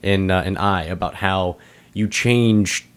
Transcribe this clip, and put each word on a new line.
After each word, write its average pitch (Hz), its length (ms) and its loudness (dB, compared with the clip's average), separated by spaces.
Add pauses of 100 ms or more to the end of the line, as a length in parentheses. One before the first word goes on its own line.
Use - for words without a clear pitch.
in, 98 300 2
uh, 92 120 2
in 95 120 -2
I 95 300 0
about 87 300 -6
how 95 420 -2 (360)
you 104 140 -2
change 113 760 2 (120)